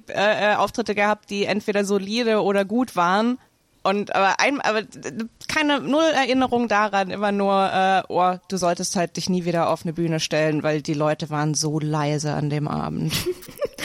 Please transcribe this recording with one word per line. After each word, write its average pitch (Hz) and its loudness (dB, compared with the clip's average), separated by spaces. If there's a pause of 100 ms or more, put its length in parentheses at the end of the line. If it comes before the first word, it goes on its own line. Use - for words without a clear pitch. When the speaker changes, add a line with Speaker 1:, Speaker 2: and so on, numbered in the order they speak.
Speaker 1:
äh, 202 2
äh, - 2
Auftritte 208 -2
gehabt, 208 0
die 202 -2
entweder 202 0
solide 208 0
oder 196 2
gut 226 -2
waren. 202 2 (520)
Und, 202 -2
aber 196 2
ein, 262 2
aber 214 0
d-, - -12
d-, 226 -8 (220)
keine, 294 0
null 277 2
Erinnerung 254 2
daran, 202 2
immer 202 -2
nur, 196 2
äh, 190 2
oh, 180 2 (120)
du 190 -4
solltest 175 0
halt 175 -2
dich - -4
nie 180 0
wieder 170 2
auf 160 -2
eine 165 -4
Bühne 165 0
stellen, 156 2
weil 151 0
die 156 -4
Leute 151 0
waren 151 0
so 151 -2
leise 151 0
an 151 -2
dem 147 -2
Abend. - -2
Speaker 2:
<laughs> - -6 (600)